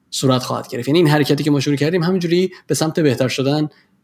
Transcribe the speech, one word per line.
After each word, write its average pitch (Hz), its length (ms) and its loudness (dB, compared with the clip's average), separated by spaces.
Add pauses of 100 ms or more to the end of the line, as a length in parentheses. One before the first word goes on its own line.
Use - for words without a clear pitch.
(100)
صورت 127 320 0
خواهد 120 260 -8
گرفت. 120 200 -8
یعنی 156 100 2
این 175 100 4
حرکتی 147 360 2
که 156 60 0
ما 143 100 2
شروع 143 160 0
کردیم 160 260 0
همینجوری 180 480 0 (160)
به 156 80 -2
سمت 160 260 0
بهتر 131 280 2
شدن 143 400 -2 (360)